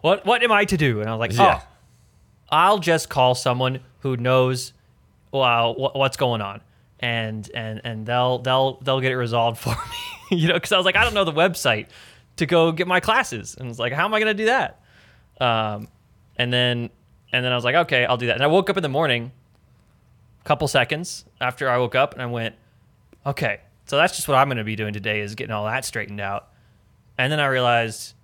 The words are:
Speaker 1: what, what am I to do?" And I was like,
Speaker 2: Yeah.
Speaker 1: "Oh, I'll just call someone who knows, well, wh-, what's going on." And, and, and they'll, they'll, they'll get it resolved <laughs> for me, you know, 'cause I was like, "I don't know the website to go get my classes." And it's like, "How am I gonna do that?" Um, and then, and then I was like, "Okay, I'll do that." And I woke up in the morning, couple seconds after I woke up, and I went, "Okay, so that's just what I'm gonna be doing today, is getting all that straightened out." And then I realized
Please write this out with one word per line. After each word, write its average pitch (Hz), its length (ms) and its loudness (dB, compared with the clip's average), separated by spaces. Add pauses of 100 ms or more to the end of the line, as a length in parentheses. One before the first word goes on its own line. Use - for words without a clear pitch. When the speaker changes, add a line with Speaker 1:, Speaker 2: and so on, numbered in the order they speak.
Speaker 1:
what, 185 260 2
what 233 160 4
am 233 80 2
I 208 140 4
to 196 120 -2
do?" 131 240 0
And 107 80 -4
I 113 60 -2
was 110 60 -4
like, 117 180 -2
Speaker 2:
Yeah. 175 240 6
Speaker 1:
"Oh, - 60 -20 (800)
I'll 185 300 4
just 160 280 0
call 127 280 4
someone 127 420 -2 (220)
who 131 160 -4
knows, 127 560 2 (580)
well, 120 440 2
wh-, 131 220 -4
what's 135 200 2
going 120 260 0
on." 101 180 -10 (400)
And, 113 540 -4
and, 110 300 -8
and 110 220 -8
they'll, 123 320 0
they'll, 131 440 0
they'll 135 180 0
get 131 120 0
it 127 40 -2
resolved 117 420 0
<laughs> - 20 -16
for 117 100 -4
me, - 680 -6
you 160 100 2
know, 170 100 2
'cause - 140 -4
I 208 40 2
was 185 100 2
like, 185 100 2
"I 214 80 4
don't 226 100 -2
know 202 100 4
the 165 80 -2
website 143 540 0 (500)
to 170 100 -2
go 165 260 4
get 170 140 -2
my 180 140 2
classes." 220 580 -2
And 127 120 -10
it's 113 80 -14
like, 120 140 -2
"How 151 120 0
am 214 100 -2
I 214 40 2
gonna 220 160 0
do 214 120 -2
that?" 233 340 -2 (600)
Um, 110 480 0 (480)
and 120 160 -2
then, 123 380 0 (420)
and 127 120 0
then 127 80 0
I - 20 0
was 120 100 -2
like, 123 120 0
"Okay, 151 280 2
I'll 123 120 0
do 120 100 -4
that." 117 100 0
And - 60 -2
I 190 60 4
woke 185 220 2
up 180 60 0
in 190 60 -4
the 151 60 -4
morning, 127 440 -2 (1120)
couple 151 240 0
seconds 151 560 0 (160)
after 127 280 -4
I 123 100 2
woke 123 160 0
up, 131 200 2
and 127 80 -10
I 123 40 -8
went, 117 280 -6 (720)
"Okay, 135 340 -4 (260)
so 139 100 -2
that's 170 200 2
just - 120 -8
what 139 80 2
I'm 135 120 4
gonna 120 160 -4
be 110 120 -6
doing 107 160 -4
today, 104 280 -4
is 104 140 -8
getting 107 180 -8
all 107 140 -4
that 113 180 -4
straightened 104 360 -8
out." 101 280 -8 (680)
And 131 160 0
then 151 80 -2
I 143 60 2
realized 120 760 0